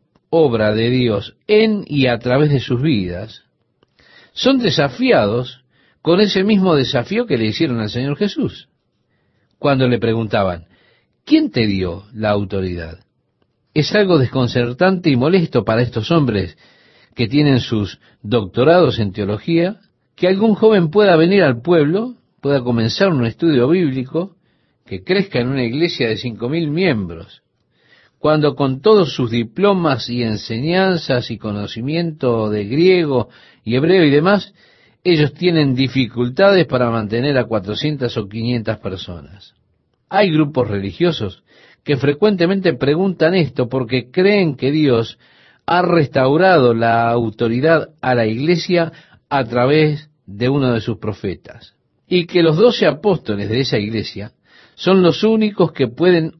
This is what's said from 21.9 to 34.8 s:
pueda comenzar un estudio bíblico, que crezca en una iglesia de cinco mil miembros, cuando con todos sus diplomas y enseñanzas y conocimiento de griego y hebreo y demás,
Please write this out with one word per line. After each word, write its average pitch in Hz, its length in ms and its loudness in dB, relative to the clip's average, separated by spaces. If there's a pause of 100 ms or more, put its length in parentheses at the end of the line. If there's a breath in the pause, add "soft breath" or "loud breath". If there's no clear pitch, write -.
pueda 139 220 0
comenzar 117 460 0
un 135 160 0
estudio 123 440 0
bíblico, 156 680 -2 (480)
que 95 180 -12
crezca 185 380 -2
en 123 80 -2
una 135 160 -2
iglesia 139 440 -2
de 107 80 -2
cinco 113 320 -8
mil 156 220 -4
miembros, 110 720 -4 (760 soft breath)
cuando 151 360 0
con 135 260 -2
todos 208 320 4
sus 123 180 -4
diplomas 156 800 -2
y 120 140 -4
enseñanzas 135 1080 -2
y 110 80 -10
conocimiento 117 1120 -4
de 104 140 -4
griego 147 640 0 (360 soft breath)
y 113 100 -4
hebreo 165 300 2
y 143 60 4
demás, 175 440 2 (480 soft breath)